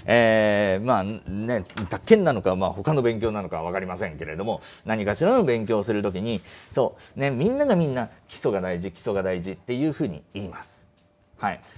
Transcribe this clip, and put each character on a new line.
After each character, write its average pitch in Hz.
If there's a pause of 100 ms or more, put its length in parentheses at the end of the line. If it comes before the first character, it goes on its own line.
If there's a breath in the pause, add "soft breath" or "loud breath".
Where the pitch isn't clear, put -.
え 107
ー、 -
ま 120
あ、 95
ね、 104 (240)
宅 -
建 214
な 156
の 104
か、 95
ま 92
あ、 -
他 95
の 147
勉 113
強 110
な 107
の 92
か 85
は 80
わ 85
か 95
り 95
ま 90
せ 95
ん 76
け 78
れ 78
ど 95
も、 104 (240 loud breath)
何 110
か 104
し 143
ら 190
の 247
勉 120
強 107
を 101
す 110
る 104
と 101
き 92
に、 110 (280 loud breath)
そ - (200 loud breath)
う、 -
ね、 139
み 135
ん 254
な 294
が 233
み 170
ん 135
な 120 (180)
基 -
礎 -
が 98
大 90
事、 92
基 -
礎 110
が 98
大 92
事 92
っ 87
て -
い 135
う 151
ふ 147
う 147
に 78 (120)
言 101
い 92
ま -
す。 - (520)
は 104
い。 87 (180 loud breath)